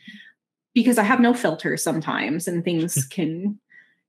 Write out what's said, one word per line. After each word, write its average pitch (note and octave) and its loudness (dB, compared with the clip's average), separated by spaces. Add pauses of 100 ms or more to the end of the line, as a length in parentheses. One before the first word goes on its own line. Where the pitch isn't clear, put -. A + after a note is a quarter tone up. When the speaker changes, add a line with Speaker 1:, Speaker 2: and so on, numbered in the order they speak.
(720)
Speaker 1:
because A#3+ 4
I A3 4
have B3 4
no A#3+ 6
filter D#3+ -2
sometimes E3 -4
and F3 -4
things E3 -2
Speaker 2:
<laughs> - -16
Speaker 1:
can F3+ -4 (500)